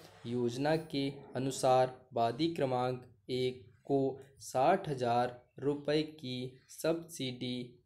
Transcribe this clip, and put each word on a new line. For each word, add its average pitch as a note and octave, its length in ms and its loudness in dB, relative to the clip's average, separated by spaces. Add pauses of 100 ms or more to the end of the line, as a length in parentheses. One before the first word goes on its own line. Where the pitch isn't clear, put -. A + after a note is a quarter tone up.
(260)
योजना B2 480 0 (100)
के C#3 240 -2 (280)
अनुसार C3 580 4 (200)
वादी A#2+ 340 2
क्रमांक B2+ 540 0 (280)
एक B2+ 320 -2 (220)
को C#3 140 2 (420)
साठ D#3+ 480 2
हज़ार B2 460 2 (240)
रुपए D3 440 0
की C3 340 -8 (340)
सब्सिडी B2+ 1160 -4